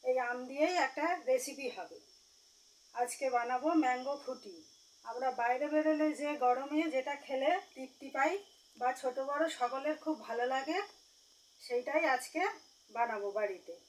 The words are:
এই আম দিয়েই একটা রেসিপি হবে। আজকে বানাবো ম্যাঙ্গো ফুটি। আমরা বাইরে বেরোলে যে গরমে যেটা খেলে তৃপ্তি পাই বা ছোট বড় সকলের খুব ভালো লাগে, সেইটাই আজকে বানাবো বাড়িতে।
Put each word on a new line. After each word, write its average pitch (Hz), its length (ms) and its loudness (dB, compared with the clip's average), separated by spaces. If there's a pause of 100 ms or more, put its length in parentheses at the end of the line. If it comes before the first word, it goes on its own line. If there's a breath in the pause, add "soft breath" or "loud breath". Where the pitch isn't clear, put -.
এই 254 80 4 (120)
আম 247 80 -2 (120)
দিয়েই 302 260 2 (100)
একটা 285 220 -2 (220)
রেসিপি 269 380 0 (100)
হবে। 175 200 -12 (1040)
আজকে 247 240 -2 (120)
বানাবো 247 300 0 (160)
ম্যাঙ্গো 254 400 0
ফুটি। 240 320 -10 (540)
আমরা 247 200 0 (120)
বাইরে 254 320 2
বেরোলে 311 340 4 (140)
যে 294 80 -2 (160)
গরমে 277 360 2 (140)
যেটা 269 180 0 (120)
খেলে 269 260 2 (220)
তৃপ্তি 262 420 -14
পাই 285 180 4 (460)
বা 247 100 2 (120)
ছোট 254 160 -2 (120)
বড় 302 140 2 (160)
সকলের 269 440 0
খুব 311 120 0 (120)
ভালো 233 260 0
লাগে, 294 240 0 (880)
সেইটাই 277 380 0 (120)
আজকে 311 260 -4 (540)
বানাবো 220 320 0 (100)
বাড়িতে। 202 360 -4 (160)